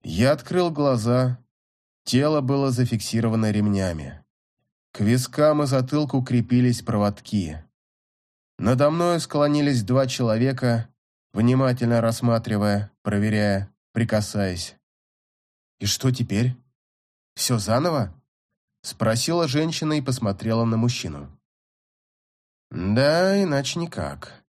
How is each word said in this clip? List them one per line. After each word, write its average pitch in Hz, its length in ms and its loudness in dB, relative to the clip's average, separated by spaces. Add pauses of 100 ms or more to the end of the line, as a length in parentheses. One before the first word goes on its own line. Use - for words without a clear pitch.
Я 107 300 2
открыл 175 360 -2
глаза. 127 680 0 (640)
Тело 147 380 2
было 135 300 0
зафиксировано 113 800 0
ремнями. 92 720 -2 (680)
К - 100 -18
вискам 147 640 2
и - 20 0
затылку 135 560 0
крепились 123 600 0
проводки. 101 840 -2 (960)
Надо 127 320 4
мною 170 280 0
склонились 147 640 0
два 127 240 2
человека, 120 840 0 (440)
внимательно 123 680 2
рассматривая, 110 920 0 (100)
проверяя, 104 720 0 (200)
прикасаясь. 104 840 -2 (1040)
«И 101 60 -8
что 127 260 0
теперь? 123 440 -2 (800)
Все 123 220 -2
заново?» 113 560 0 (680)
спросила 156 640 0
женщина 156 460 0
и 147 80 0
посмотрела 117 640 -2
на 113 120 0
мужчину. 82 520 -4 (1400)
«Да, 147 720 2
иначе 143 380 -2
никак». 73 680 -8